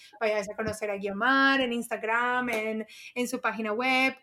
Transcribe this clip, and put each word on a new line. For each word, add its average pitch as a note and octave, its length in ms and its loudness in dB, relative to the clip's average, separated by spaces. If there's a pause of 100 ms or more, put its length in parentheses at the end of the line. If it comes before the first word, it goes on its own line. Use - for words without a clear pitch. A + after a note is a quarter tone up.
(180)
vayáis G#3+ 320 0
a G3+ 60 -12
conocer G#3+ 340 -4
a G3+ 60 -4
Guiomar B3+ 640 2
en B3 140 0
Instagram, A#3+ 800 0
en, A3 360 -2 (280)
en B3 120 0
su B3 140 -6
página G#3+ 320 -2
web, C4 500 2